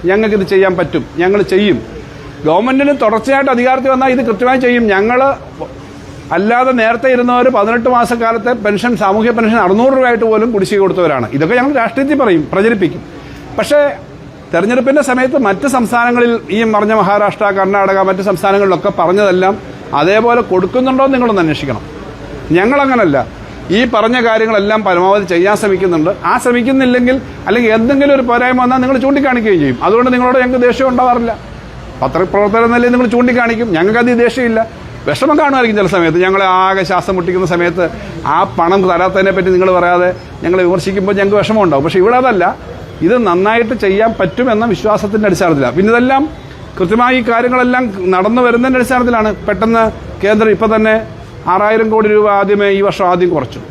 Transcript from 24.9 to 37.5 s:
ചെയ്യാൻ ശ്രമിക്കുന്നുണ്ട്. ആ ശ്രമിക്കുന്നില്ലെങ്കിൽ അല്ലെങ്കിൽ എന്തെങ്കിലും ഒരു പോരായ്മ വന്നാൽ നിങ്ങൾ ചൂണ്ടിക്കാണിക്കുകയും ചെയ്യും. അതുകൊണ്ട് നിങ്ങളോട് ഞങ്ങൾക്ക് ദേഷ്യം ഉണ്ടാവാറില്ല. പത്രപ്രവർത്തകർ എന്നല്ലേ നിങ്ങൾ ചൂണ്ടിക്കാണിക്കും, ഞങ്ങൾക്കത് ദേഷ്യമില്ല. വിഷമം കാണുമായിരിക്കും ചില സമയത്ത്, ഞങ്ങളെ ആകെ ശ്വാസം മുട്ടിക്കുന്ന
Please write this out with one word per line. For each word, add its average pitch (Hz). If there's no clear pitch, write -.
ചെയ്യാൻ 185
ശ്രമിക്കുന്നുണ്ട്. 185
ആ -
ശ്രമിക്കുന്നില്ലെങ്കിൽ 247
അല്ലെങ്കിൽ 226
എന്തെങ്കിലും 277
ഒരു 262
പോരായ്മ 247
വന്നാൽ 247
നിങ്ങൾ 262
ചൂണ്ടിക്കാണിക്കുകയും 240
ചെയ്യും. 127
അതുകൊണ്ട് 240
നിങ്ങളോട് 247
ഞങ്ങൾക്ക് 247
ദേഷ്യം 262
ഉണ്ടാവാറില്ല. 247
പത്രപ്രവർത്തകർ 196
എന്നല്ലേ 240
നിങ്ങൾ 247
ചൂണ്ടിക്കാണിക്കും, 240
ഞങ്ങൾക്കത് 233
ദേഷ്യമില്ല. 233
വിഷമം 277
കാണുമായിരിക്കും 247
ചില 180
സമയത്ത്, 165
ഞങ്ങളെ 190
ആകെ 190
ശ്വാസം 185
മുട്ടിക്കുന്ന 180